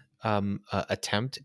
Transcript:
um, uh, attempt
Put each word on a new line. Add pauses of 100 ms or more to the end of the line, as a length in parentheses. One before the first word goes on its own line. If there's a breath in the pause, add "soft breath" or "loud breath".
(240)
um, (100)
uh,
attempt